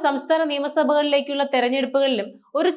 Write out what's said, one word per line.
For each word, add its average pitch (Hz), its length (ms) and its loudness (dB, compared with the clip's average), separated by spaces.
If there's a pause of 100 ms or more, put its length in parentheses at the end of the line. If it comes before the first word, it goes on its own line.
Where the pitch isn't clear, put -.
സംസ്ഥാന 294 460 0
നിയമസഭകളിലേക്കുള്ള 285 960 0 (100)
തെരഞ്ഞെടുപ്പുകളിലും 262 720 0 (280)
ഒരു 339 220 2